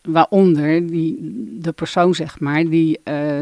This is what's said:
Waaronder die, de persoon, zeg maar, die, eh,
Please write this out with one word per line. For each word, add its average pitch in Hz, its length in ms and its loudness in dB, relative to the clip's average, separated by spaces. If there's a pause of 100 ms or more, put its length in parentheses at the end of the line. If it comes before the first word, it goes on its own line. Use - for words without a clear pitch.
Waaronder 165 880 2
die, 165 300 -2 (440)
de 165 100 -4
persoon, 175 440 0
zeg 156 240 -8
maar, 156 300 0
die, 160 340 2
eh, 147 380 -4